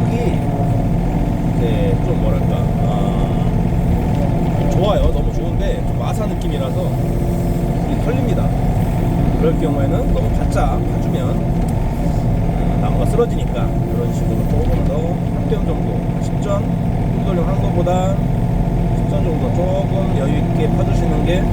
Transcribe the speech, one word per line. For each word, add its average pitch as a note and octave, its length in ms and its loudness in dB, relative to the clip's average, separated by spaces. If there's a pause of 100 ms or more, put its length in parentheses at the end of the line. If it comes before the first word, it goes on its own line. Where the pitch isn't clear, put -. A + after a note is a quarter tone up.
흙이 - 120 0 (1400)
이제 - 400 0 (100)
좀 - 20 -2 (140)
뭐랄까, F3 360 0
아, - 2250 0
좋아요. G3 280 2 (100)
너무 - 220 0
좋은데 F3 540 -2
좀 E3 100 -2
마사 - 280 -2
느낌이라서 E3+ 500 -2
흙이 - 1300 0
털립니다. - 460 0 (920)
그럴 - 220 4
경우에는 - 520 2
너무 - 240 2
바짝 - 400 2 (140)
파주면, E3+ 320 0 (1300)
아, - 20 0 (220)
나무가 E3+ 240 0
쓰러지니까 - 640 0 (240)
이런 - 200 -2
식으로 - 360 0
조금 - 360 0
더 E3+ 40 2 (600)
삼 - 0 -
뼘 - 160 0
정도, - 320 -2 (240)
십 - 80 -2 (140)
전, - 180 -2 (540)
꿀돌림 F3 280 0
한 E3 180 0
거보다 F3+ 520 0
십 - 960 0
전 - 140 0
정도 B2 320 0
조금 C3 640 0
여유 C3+ 180 0
있게 - 300 0
파주시는 - 580 2
게 E3+ 160 2 (100)